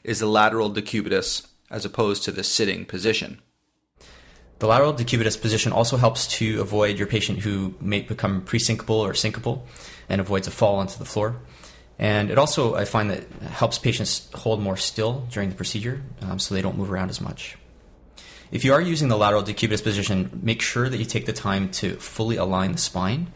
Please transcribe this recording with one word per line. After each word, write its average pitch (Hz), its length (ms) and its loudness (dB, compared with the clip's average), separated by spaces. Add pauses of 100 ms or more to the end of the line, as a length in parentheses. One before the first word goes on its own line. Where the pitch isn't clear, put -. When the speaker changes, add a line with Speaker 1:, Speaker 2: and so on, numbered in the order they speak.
Speaker 1:
is 113 160 -2
the 110 60 2
lateral 107 440 4
decubitus, 101 800 -2 (220)
as 104 140 -6
opposed 101 380 0
to 104 100 -2
the 92 120 -4
sitting 92 400 0
position. - 560 -2 (1200)
Speaker 2:
The 110 60 0
lateral 139 280 6
decubitus 117 460 0
position 110 320 0
also 117 240 2
helps 120 300 4 (120)
to 110 220 0
avoid 104 380 2
your 98 80 0
patient 104 340 0
who 98 400 0
may 101 200 -2
become 98 420 -2
presyncopal 113 580 0
or 101 120 0
syncopal 117 500 -2 (460)
and 98 120 0
avoids 98 260 -2
a 95 40 -8
fall 101 260 4
onto 95 220 -2
the - 60 -12
floor. 113 360 -2 (580)
And 107 320 2
it 110 80 2
also, 139 360 4
I 98 100 -2
find 104 260 0
that - 200 -8 (120)
helps - 360 -2
patients - 560 -2
hold 110 260 0
more 98 160 -2
still 120 540 -2
during 101 180 -2
the 92 80 -6
procedure, 120 460 -6 (200)
um, 95 160 -4
so - 160 -2
they 95 80 0
don't 95 160 -2
move 98 140 -4
around 92 180 -2
as - 100 -6
much. - 360 -10 (920)
If 117 140 0
you 131 80 6
are 147 80 8
using 165 280 2
the 117 80 4
lateral 104 260 6
decubitus 104 400 0
position, 98 600 0
make 113 200 0
sure 123 260 0
that 131 80 -2
you 120 80 -2
take - 220 -2
the 110 60 0
time 98 400 -2
to 90 240 -4
fully 110 400 -4
align 92 360 0
the 85 60 -2
spine 110 580 -2